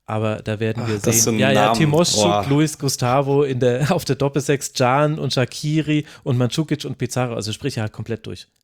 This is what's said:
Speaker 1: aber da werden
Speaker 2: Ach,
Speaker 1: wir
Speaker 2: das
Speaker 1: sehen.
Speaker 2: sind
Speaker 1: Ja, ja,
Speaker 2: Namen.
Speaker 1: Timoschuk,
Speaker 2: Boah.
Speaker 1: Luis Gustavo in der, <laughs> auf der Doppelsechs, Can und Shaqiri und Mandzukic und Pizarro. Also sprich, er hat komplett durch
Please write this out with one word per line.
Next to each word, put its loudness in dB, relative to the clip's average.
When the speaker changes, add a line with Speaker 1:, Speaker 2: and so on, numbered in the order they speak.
Speaker 1:
aber -4
da -4
werden -4
Speaker 2:
Ach, -4
Speaker 1:
wir -2
Speaker 2:
das -8
Speaker 1:
sehen. 2
Speaker 2:
sind 2
Speaker 1:
Ja, 2
ja, 4
Speaker 2:
Namen. 2
Speaker 1:
Timoschuk, 2
Speaker 2:
Boah. 2
Speaker 1:
Luis 2
Gustavo 0
in -2
der, 2
<laughs> 2
auf -2
der 0
Doppelsechs, -2
Can 2
und -4
Shaqiri -2
und 0
Mandzukic -2
und -10
Pizarro. -4
Also -6
sprich, -6
er -2
hat -6
komplett -8
durch -12